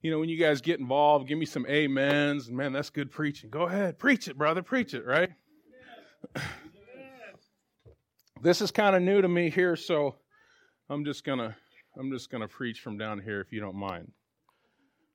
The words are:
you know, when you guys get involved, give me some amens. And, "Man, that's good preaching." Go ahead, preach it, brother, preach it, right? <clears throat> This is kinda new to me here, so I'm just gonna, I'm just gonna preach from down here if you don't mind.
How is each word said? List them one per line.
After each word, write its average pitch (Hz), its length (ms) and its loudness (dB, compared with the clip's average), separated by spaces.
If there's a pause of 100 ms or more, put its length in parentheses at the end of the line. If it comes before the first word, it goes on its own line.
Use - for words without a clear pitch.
you 160 100 -2
know, 156 80 0
when 160 80 -2
you 165 100 -4
guys 151 220 4
get 151 220 0
involved, 139 480 4
give 151 80 -2
me 160 80 -2
some 131 200 -6
amens. 143 840 2
And, 123 80 -6
"Man, 135 160 -4
that's 143 160 -4
good 139 200 -6
preaching." 147 400 -6
Go 147 140 -4
ahead, 180 340 -2
preach 262 300 2
it, 139 100 -12
brother, 160 260 2
preach 254 300 -2
it, 123 120 -8
right? 165 260 2 (1040)
<clears throat> - 60 -6 (2000)
This 170 180 4
is 208 120 0
kinda 202 280 4
new 190 220 6
to 185 80 4
me 175 200 2
here, 175 280 2
so 147 380 0 (760)
I'm 147 160 -4
just 143 180 -6
gonna, 120 320 -4 (420)
I'm 135 140 -6
just 127 180 -10
gonna 110 200 -6
preach 117 320 -8
from 107 160 -10
down 107 220 -6
here 101 200 -6
if 95 140 -10
you 107 80 -6
don't 98 160 -10
mind. 95 340 -8 (1040)